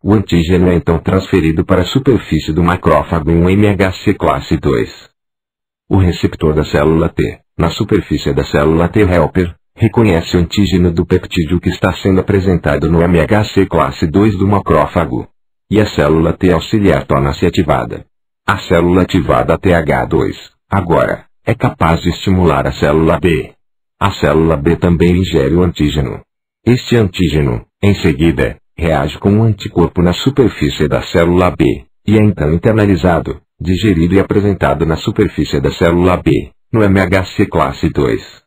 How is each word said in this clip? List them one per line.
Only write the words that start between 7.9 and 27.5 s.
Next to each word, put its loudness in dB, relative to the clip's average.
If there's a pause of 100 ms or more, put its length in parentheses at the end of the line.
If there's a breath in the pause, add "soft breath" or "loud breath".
da 0
célula 0
T 0
helper, 0 (220)
reconhece 0
o 4
antígeno 2
do -2
peptídeo -2
que -2
está -2
sendo 0
apresentado 0
no 2
M 2
H 0
C 0
classe -2
dois 2
do 0
macrófago. -2 (420)
E 2
a 2
célula 0
T 0
auxiliar 0
torna-se -2
ativada. -2 (400)
A -2
célula 2
ativada 0
T 0
H 0
dois, -4 (180)
agora, -2 (200)
é 0
capaz -2
de 0
estimular 0
a -4
célula 0
B. -2 (480)
A 0
célula 0
B 0
também 2
ingere 0
o 2
antígeno. -2 (460)
Este 0
antígeno, 0 (160)